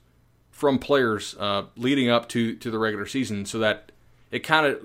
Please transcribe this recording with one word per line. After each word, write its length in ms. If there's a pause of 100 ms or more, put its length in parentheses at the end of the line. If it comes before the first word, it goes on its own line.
(520)
from 280
players, 580
uh, 280 (100)
leading 340
up 200
to, 260
to 160
the 80
regular 260
season 400
so 140
that 320 (400)
it 100
kinda 440